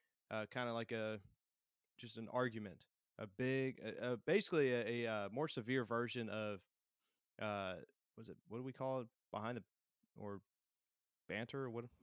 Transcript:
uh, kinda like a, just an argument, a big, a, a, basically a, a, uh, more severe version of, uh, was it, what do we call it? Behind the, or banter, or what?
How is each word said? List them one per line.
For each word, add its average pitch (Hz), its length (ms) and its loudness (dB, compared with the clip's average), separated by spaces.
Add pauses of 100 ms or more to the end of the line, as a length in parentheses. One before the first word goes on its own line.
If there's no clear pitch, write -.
(320)
uh, 107 180 0
kinda 123 220 0
like 117 220 -2
a, 110 260 0 (800)
just 117 200 -12
an 113 140 -4
argument, 110 540 0 (320)
a 107 80 -4
big, 131 580 2
a, 110 280 -2
a, 123 60 2
basically 156 540 4
a, 120 360 2
a, 110 40 2
uh, 104 200 0
more 139 160 0
severe 127 360 2
version 117 460 0
of, 107 320 -2 (800)
uh, 101 320 0 (440)
was 113 120 -10
it, - 80 -10 (100)
what 113 120 -6
do 127 40 -6
we 131 80 -6
call 131 300 0
it? 113 60 -6 (240)
Behind 110 260 -2
the, 104 60 -8 (520)
or 101 260 -8 (840)
banter, 113 360 -2
or 127 80 -4
what? 117 140 -4 (180)